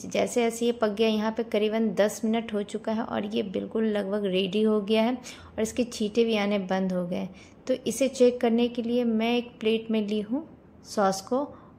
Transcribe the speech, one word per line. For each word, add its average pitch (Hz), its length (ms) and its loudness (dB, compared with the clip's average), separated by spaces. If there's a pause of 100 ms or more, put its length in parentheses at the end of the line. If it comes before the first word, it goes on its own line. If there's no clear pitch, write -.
जैसे 202 360 0
जैसे 233 240 0
ये 240 60 2
पक 233 160 0
गया, 214 200 2
यहाँ 214 240 0
पे 226 120 -4
करीबन 220 460 0
दस 202 360 2
मिनट 220 280 0
हो 208 100 -2
चुका 220 280 -6
है 220 120 -2
और 220 220 -4
ये 220 180 -2
बिल्कुल 202 420 -2
लगभग 208 400 0
रेडी 190 360 2
हो 214 200 4
गया 214 220 2
है 247 120 2 (400)
और 214 60 -2
इसके 220 220 0
छींटे 233 400 0
भी 226 140 2
आने 202 220 0
बंद 190 340 0
हो 180 140 -2
गए। 190 220 -4 (380)
तो 254 60 2
इसे 254 340 0
चेक 247 340 4
करने 240 260 2
के 240 140 -4
लिए 240 220 0
मैं 226 340 2
एक 240 220 -4
प्लेट 220 320 0
में 214 160 0
ली 214 140 0
हूँ 247 280 -4 (340)
सॉस 190 380 0
को। - 160 -2 (420)